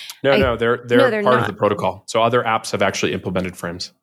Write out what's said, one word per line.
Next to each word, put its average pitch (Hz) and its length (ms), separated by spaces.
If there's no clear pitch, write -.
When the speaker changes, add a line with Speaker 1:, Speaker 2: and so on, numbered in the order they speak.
Speaker 1:
No, 135 80
Speaker 2:
I 135 60
Speaker 1:
no, 123 200
they're, 117 280
they're 120 120
Speaker 2:
No, - 140
they're 214 120
Speaker 1:
part 127 120
of 120 60
Speaker 2:
not. - 60
Speaker 1:
the - 80
protocol. 101 520
So 113 140
other 117 220
apps 113 280
have 101 100
actually 95 320
implemented 92 420
frames. 87 480